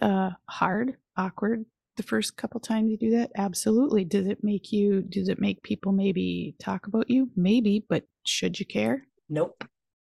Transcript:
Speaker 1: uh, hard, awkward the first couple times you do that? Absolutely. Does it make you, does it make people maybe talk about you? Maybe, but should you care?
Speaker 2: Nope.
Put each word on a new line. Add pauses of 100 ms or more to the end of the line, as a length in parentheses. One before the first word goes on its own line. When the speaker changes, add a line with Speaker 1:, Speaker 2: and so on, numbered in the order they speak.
Speaker 1:
uh, (180)
hard, (200)
awkward (320)
the
first
couple
times
you
do
that?
Absolutely.
Does
it
make
you,
does
it
make
people
maybe
talk
about
you?
Maybe,
but (220)
should
you
care? (220)
Speaker 2:
Nope. (400)